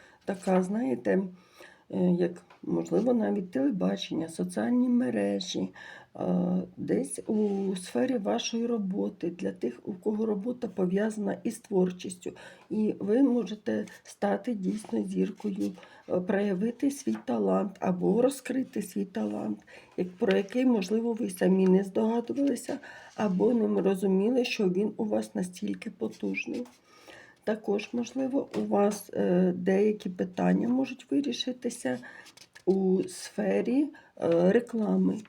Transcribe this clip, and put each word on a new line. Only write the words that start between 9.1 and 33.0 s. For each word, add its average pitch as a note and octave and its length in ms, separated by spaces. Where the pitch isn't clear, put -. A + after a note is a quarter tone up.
для F#3 220
тих, - 320
у G#3+ 100
кого G#3+ 320
робота A3 420
пов'язана G3 760
із A#3 160
творчістю. F#3 720
І G#3+ 300
ви G#3+ 240
можете G#3+ 640
стати G3+ 500
дійсно G#3 500
зіркою, G3 680
е, F#3 100
проявити G3+ 720
свій A3+ 340
талант G3+ 540
або F3+ 420
розкрити B3+ 600
свій G3+ 240
талант, G#3 540
як, F3+ 140
про F#3+ 260
який, A3 280
можливо, A3+ 480
ви A3 160
самі F#3 380
не F#3 160
здогадувалися, A#3 960
або G3+ 380
не G#3 280
розуміли, G3 640
що G3+ 240
він G3+ 280
у A3+ 80
вас G#3+ 300
настільки G3 540
потужний. G#3+ 760
Також, G#3+ 500
можливо, B3+ 540
у G#3+ 80
вас, G3+ 480
е, F3+ 420
деякі G3 540
питання F#3 580
можуть B3+ 440
вирішитися B3+ 880
у F#3+ 380